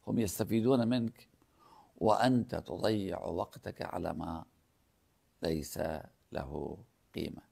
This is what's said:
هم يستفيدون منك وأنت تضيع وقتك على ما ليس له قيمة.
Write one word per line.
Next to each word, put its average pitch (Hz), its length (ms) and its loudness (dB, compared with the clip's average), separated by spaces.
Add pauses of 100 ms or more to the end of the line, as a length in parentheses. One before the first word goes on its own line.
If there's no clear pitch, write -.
هم 110 120 0
يستفيدون 113 680 2
منك 117 400 -2 (680)
وأنت 117 580 4
تضيع 95 720 -2
وقتك - 580 -4
على 85 300 -4
ما 82 320 -6 (1000)
ليس 80 380 -4 (520)
له 73 460 -8 (360)
قيمة. - 380 -8